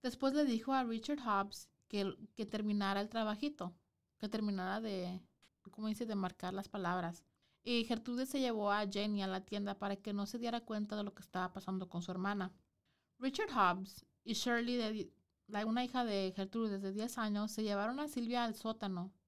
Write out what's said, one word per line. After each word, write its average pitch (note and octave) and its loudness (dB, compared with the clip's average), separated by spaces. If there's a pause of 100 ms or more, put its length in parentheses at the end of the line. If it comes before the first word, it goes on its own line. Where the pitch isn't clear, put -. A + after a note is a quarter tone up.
Después C4 2
le D4 6
dijo A#3+ 2
a C4 4
Richard A#3 -2
Hobbs G3+ 0 (180)
que, G3+ 0 (200)
que A3 -4
terminara G#3 2
el G#3+ -2
trabajito, G#3+ -2 (440)
que G#3+ -4
terminara G3+ 0
de, F#3 -4 (500)
¿cómo G#3+ -4
dice? G#3+ 0
De A3 -2
marcar F#3 -2
las G3 -4
palabras. F3 -2 (420)
Y A#3 4
Gertrude A#3+ 0
se C4+ 0
llevó A3 2
a G#3 2
Jenny G3+ 0
a F#3+ 0
la F#3+ -2
tienda G3+ -4
para G3+ 0
que G3+ -8
no G3+ 0
se A3 -6
diera A#3 0
cuenta G#3+ -2
de G#3 -2
lo G3+ -6
que - -18
estaba F#3 -4
pasando F#3+ -2
con F3+ -4
su F3+ -6
hermana. F#3+ -2 (680)
Richard C4+ 0
Hobbs F#3+ 4 (200)
y A3+ 0
Shirley, A#3+ 2
de A3 2
di-, G#3+ -4 (340)
la, G#3 -2
una A3+ 2
hija B3+ 0
de G3 2
Gertrude G3+ 0
de G3 -2
diez G#3+ -4
años, G#3+ 0
se A3 -2
llevaron G#3+ 0
a D4+ -2
Silvia A#3+ 0
al A3+ 0
sótano G3 -2 (140)